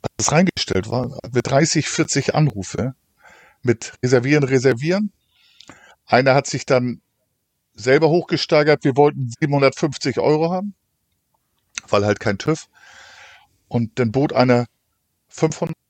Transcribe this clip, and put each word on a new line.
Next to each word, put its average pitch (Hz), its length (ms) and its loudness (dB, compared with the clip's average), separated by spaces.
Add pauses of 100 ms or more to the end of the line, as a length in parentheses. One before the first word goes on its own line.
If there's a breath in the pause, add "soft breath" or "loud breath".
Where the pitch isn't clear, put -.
als - 160 -8
es - 140 0
reingestellt 110 580 0
war, 123 260 -4
hatten - 180 -14
wir 123 80 2
dreißig, 143 460 0
vierzig - 460 -2
Anrufe 127 600 -2 (680 soft breath)
mit - 300 -2 (100)
Reservieren, 131 420 2
Reservieren. 135 680 0 (920 soft breath)
Einer 127 280 4
hat 139 120 0
sich - 180 -8
dann 123 380 0 (720)
selber 139 340 4
hochgesteigert, 151 760 2
wir 131 120 2
wollten 135 420 2
siebenhundertfünfzig 139 800 0
Euro 156 320 0
haben, 190 240 -6 (1120)
weil 101 160 2
halt 104 140 0
kein 101 200 -4
tüv. - 280 -4 (1000 loud breath)
Und 117 300 -4
dann 120 120 0
bot 135 220 0
einer 123 340 2 (600)
fünfhundert 160 480 -4 (140)